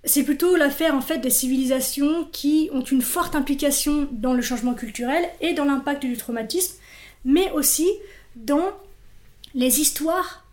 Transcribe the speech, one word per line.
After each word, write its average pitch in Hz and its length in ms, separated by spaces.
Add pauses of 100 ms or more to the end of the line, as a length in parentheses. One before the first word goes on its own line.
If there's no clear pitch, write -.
C'est - 200
plutôt 339 320
l'affaire, 302 380
en 269 80
fait, 320 160
des 247 140
civilisations 269 1000
qui 311 400
ont 262 120
une 262 180
forte 339 340
implication 285 760
dans 247 220
le 247 80
changement 240 340
culturel 240 520 (140)
et 330 120
dans 285 120
l'impact 285 380
du 247 120
traumatisme, 226 600 (480)
mais 320 280
aussi 302 380 (460)
dans 285 360 (840)
les 254 240
histoires - 720